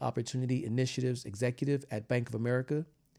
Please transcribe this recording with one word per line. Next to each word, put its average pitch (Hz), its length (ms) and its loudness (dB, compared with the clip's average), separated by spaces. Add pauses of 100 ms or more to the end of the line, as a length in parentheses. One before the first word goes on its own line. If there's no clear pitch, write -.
Opportunity 127 640 0
Initiatives 127 600 0
Executive 123 680 0
at 110 160 -4
Bank 123 200 2
of 117 60 -6
America. 127 500 0 (340)